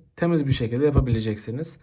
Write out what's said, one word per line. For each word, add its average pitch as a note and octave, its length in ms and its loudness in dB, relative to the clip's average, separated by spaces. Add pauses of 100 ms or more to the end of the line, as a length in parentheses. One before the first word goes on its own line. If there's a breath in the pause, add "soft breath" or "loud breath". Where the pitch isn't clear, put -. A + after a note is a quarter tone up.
(160)
temiz E3 320 2
bir C3+ 60 2
şekilde A#2+ 320 0
yapabileceksiniz. A#2+ 960 -2